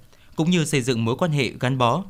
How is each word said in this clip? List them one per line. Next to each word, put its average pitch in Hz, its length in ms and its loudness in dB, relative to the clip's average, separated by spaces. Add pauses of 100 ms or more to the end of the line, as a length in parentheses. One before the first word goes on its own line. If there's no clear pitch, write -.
(360)
cũng 160 140 0
như 175 160 2
xây 143 160 0
dựng 117 240 0
mối 117 100 0
quan 156 160 -2
hệ 139 280 0
gắn 131 180 -2
bó, 127 320 2